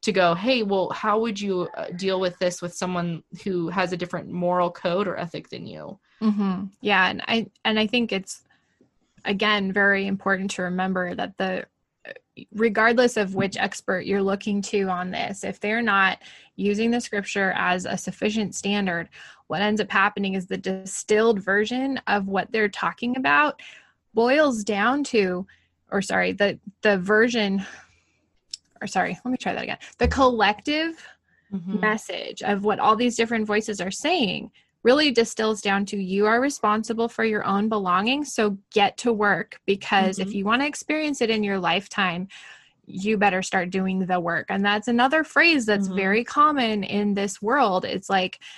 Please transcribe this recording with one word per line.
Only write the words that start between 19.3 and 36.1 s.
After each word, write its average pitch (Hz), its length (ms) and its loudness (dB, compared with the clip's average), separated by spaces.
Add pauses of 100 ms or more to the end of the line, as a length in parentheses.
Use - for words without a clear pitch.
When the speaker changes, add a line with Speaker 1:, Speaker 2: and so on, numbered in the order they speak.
Speaker 2:
what 170 160 -4
ends 214 180 2
up 202 100 -4
happening 202 440 2
is 185 120 -4
the 190 120 -6
distilled 196 840 0
version 240 640 0
of 196 220 0
what 196 240 -2
they're 214 160 2
talking 233 480 -4
about 285 440 2 (520)
boils 254 500 4
down 220 420 0
to, 190 420 0 (440)
or 196 120 0
sorry, 190 300 0
the, 196 260 0 (240)
the 208 160 4
version, 208 640 2 (1160)
or 214 40 -6
sorry, 185 380 -2
let 247 60 -4
me 254 80 -2
try - 160 -4
that - 100 -6
again. - 140 -8 (200)
The 240 100 2
collective 269 960 2 (500)
Speaker 1:
Mm-hmm. 190 240 -4
Speaker 2:
message - 640 -4
of 202 220 -2
what 208 160 0
all 214 160 4
these 240 200 0
different 226 300 0
voices 214 340 -2
are 185 120 -6
saying 233 580 -2 (320)
really 285 300 6
distills 220 480 0
down 196 260 0
to, 208 100 -6
"You 196 300 0